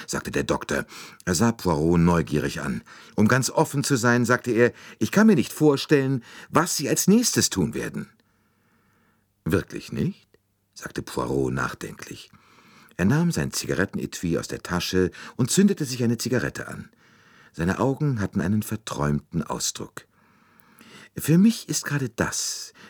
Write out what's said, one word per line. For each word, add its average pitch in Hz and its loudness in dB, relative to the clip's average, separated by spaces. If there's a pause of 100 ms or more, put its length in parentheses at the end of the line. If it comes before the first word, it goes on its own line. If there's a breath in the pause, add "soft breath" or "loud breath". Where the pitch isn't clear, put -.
sagte - -8
der 139 -2
Doktor. - -2 (380 loud breath)
Er 92 0
sah 110 2
Poirot 85 2
neugierig 76 2
an. - -8 (320 loud breath)
„Um 104 4
ganz 127 2
offen 147 0
zu 143 0
sein“, 120 2
sagte 123 0
er, 113 4 (260 loud breath)
„ich 110 -2
kann 208 6
mir 220 8
nicht - 0
vorstellen, 139 2 (280 loud breath)
was 160 2
Sie 135 -4
als 151 0
nächstes 214 4
tun 113 -2
werden.“ - -8 (1400)
„Wirklich - -2
nicht?“, - -4 (460)
sagte - -12
Poirot 65 -2
nachdenklich. - -8 (680 soft breath)
Er 87 0
nahm 156 4
sein 67 -2
Zigarettenetui 82 -2
aus 60 -6
der - -8
Tasche 90 0 (260 loud breath)
und 147 0
zündete 196 2
sich 123 -4
eine 117 0
Zigarette 117 -4
an. - -14 (640 soft breath)
Seine 87 -2
Augen 135 0
hatten 98 -2
einen 104 0
verträumten 73 -4
Ausdruck. - -8 (1120 loud breath)
„Für 160 4
mich 226 4
ist - -4
gerade 139 -4
das - -6 (160 loud breath)